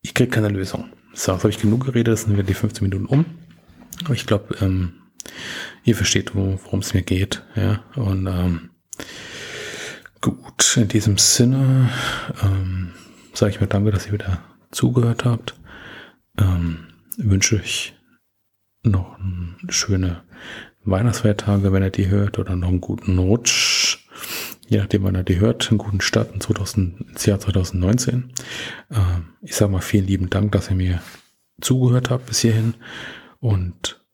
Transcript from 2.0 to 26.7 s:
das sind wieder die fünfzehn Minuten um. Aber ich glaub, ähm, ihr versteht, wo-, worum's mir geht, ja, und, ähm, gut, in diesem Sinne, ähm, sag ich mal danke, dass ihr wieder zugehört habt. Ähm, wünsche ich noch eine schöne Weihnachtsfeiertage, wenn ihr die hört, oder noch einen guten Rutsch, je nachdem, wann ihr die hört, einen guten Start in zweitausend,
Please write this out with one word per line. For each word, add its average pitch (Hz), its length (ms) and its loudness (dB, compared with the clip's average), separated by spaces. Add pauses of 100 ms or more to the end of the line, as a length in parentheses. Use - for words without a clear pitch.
das 107 100 0
sind 104 100 0
wieder 101 100 2
die 98 120 0
fünfzehn 104 340 -2
Minuten 98 180 -2
um. 156 180 2 (800)
Aber 139 100 0
ich - 120 -6
glaub, - 340 -2
ähm, 92 340 0 (920)
ihr 117 120 4
versteht, - 380 -2
wo-, 98 300 0
worum's - 300 -4
mir 92 80 2
geht, - 400 -2 (120)
ja, 101 280 0 (140)
und, 98 300 -2
ähm, 90 440 -2 (1500)
gut, - 560 0
in 110 120 4
diesem 104 300 2
Sinne, 131 720 4 (520)
ähm, 95 500 0 (400)
sag 104 180 2
ich - 100 -8
mal 98 60 2
danke, 107 240 2
dass 98 160 -2
ihr 101 60 -4
wieder 92 300 -2 (280)
zugehört 120 540 2
habt. 117 300 -2 (840)
Ähm, 85 500 0 (280)
wünsche 104 400 2
ich - 380 -6 (880)
noch 95 360 0
eine 90 540 -8
schöne 92 500 0 (640)
Weihnachtsfeiertage, 101 880 2
wenn 95 100 4
ihr 95 80 2
die 98 180 0
hört, 101 300 2
oder 92 180 -2
noch 90 120 0
einen 92 120 2
guten 92 380 0
Rutsch, - 800 2 (680)
je 107 120 4
nachdem, 101 260 2
wann 95 100 2
ihr 92 80 0
die 92 180 2
hört, 113 280 2
einen 107 100 4
guten 98 220 -2
Start - 340 0
in 101 60 -4
zweitausend, 95 600 -2 (100)